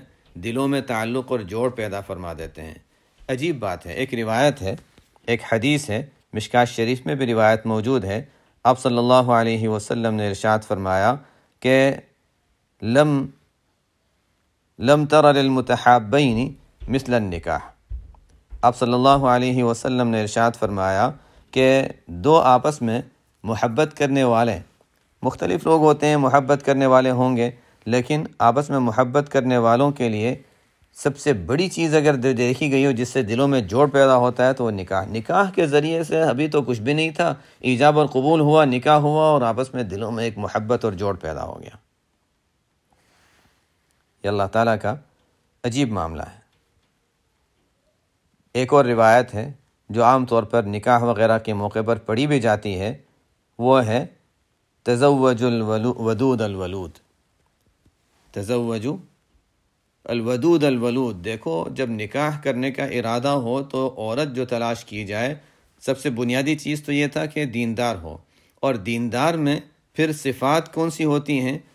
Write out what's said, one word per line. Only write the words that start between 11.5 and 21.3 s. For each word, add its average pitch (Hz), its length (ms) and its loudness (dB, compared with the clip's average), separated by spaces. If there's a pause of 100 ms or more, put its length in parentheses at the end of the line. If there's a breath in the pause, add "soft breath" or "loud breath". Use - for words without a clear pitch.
کہ 135 320 4 (880)
لم، 139 440 2 (1500)
لم 147 260 4
تر 147 280 6
للمتحابین 127 1200 2 (340)
مثل 127 260 -2
النکاح۔ 87 460 -2 (1040)
آپ 120 160 2
صلی 120 160 0
اللہ 127 160 4
علیہ 127 540 4
وسلم 120 440 0
نے 113 140 0
ارشاد 117 380 0
فرمایا 98 520 0 (400 soft breath)